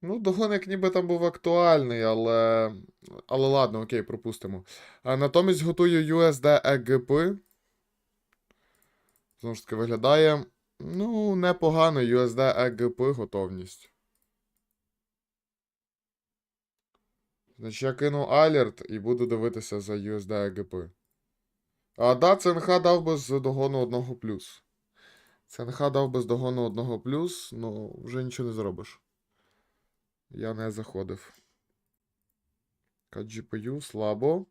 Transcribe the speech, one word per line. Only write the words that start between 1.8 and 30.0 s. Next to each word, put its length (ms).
але, 720
але 220
ладно, 320
окей, 220
пропустимо. 640
А 140
натомість 460
готую 540
U 40
S 120
D 340
E 180
G 140
P. 400
Знову 140
ж 100
таки, 120
виглядає, 680
ну, 580
непогано 640
U 180
S 100
D 300
E 180
G 120
P 240
готовність. 800
Значить, 240
я 100
кину 300
алерт 680
і 100
буду 280
дивитися 540
за 120
U 220
S 60
D 120
E 220
G 100
P. 260
А, 180
да, 220
Ц 140
Н 100
Х 200
дав 220
без 260
догону 500
одного 380
плюс. 460
Ц 140
Н 100
Х 180
дав 200
без 140
догону 380
одного 380
плюс, 520
ну, 520
вже 200
нічого 240
не 60
зробиш. 460